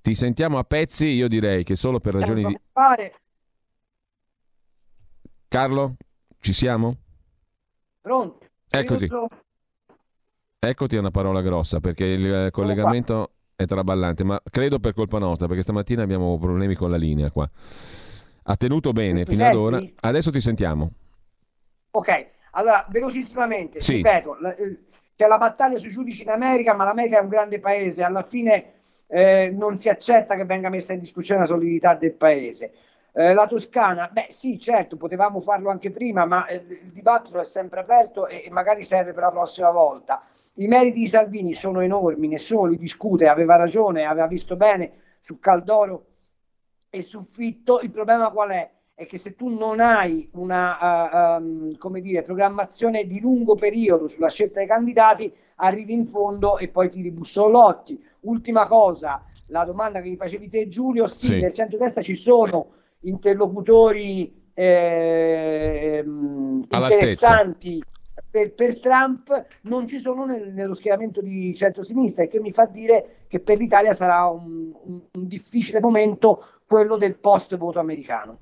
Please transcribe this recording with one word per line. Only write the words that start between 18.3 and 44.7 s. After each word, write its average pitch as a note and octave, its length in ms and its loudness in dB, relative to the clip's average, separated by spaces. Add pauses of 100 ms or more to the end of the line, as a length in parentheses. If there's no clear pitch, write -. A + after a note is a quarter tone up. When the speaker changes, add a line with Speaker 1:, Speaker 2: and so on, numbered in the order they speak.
Speaker 1:
Ha A2+ 100 -2
tenuto C#3 360 -2
bene G2 280 0
Speaker 2:
Mi F2+ 60 -2
Speaker 1:
fino G#3 200 2
ad A#3 80 6
ora. A2+ 240 0
Speaker 2:
senti? F#3+ 220 -10
Speaker 1:
Adesso D3 300 0
ti C3+ 100 -2
sentiamo. E2+ 500 -2 (1000)
Speaker 2:
Ok, F#3 340 -2 (260)
allora G#3 380 2
velocissimamente, A#3 920 -6
Speaker 1:
Sì. C3 140 0
Speaker 2:
ripeto, E3 440 2
la, F#3 160 -6
eh, G3 220 -8 (380)
c'è G#3+ 100 4
la G#3+ 120 6
battaglia B3 400 0
sui G3 120 -12
giudici A#3 320 -12
in G#3+ 80 -8
America, A#3 440 2
ma G3 100 0
l'America A3 340 0
è G3+ 40 4
un G3 60 -4
grande G#3 320 -2
paese, G3 420 -2
alla F#3 200 -2
fine, A3+ 500 0 (340)
eh, F#3+ 480 4
non G3+ 220 -2
si G3 140 -2
accetta A3 440 2
che F#3+ 120 -4
venga F#3 240 -4
messa F#3 240 -8
in F3+ 60 -10
discussione F3+ 400 -4
la E3+ 60 2
solidità E3+ 480 2
del D#3+ 200 -2
paese. C3 580 0 (400)
Eh, F3 220 4
la G#3 120 6
Toscana, G3+ 640 -2
beh A3 200 -4
sì, B3 280 -8
certo, A3 380 -2
potevamo F#3 460 -2
farlo G3 280 -2
anche F#3+ 200 -6
prima, G3+ 340 -2
ma, F3 220 0
eh, F3 100 -8
il F3+ 360 -18
dibattito G3+ 460 0
è E3+ 60 -4
sempre F#3 360 -8
aperto A3 460 2
e, D#3+ 200 -14
e F3+ 40 -20
magari F#3+ 320 -2
serve F3+ 300 -2
per F3 120 -6
la F3+ 60 4
prossima F3 400 0
volta. C#3 520 0 (360)
I G3 100 -4
meriti A#3+ 320 4
di A3+ 80 -2
Salvini G3+ 460 0
sono F#3 260 -4
enormi, F3+ 480 0
nessuno F#3 380 -2
li E3+ 100 2
discute, E3+ 500 0
aveva E3 300 6
ragione, E3+ 480 2
aveva D#3 240 0
visto F3+ 280 -8
bene F#3+ 360 2 (280)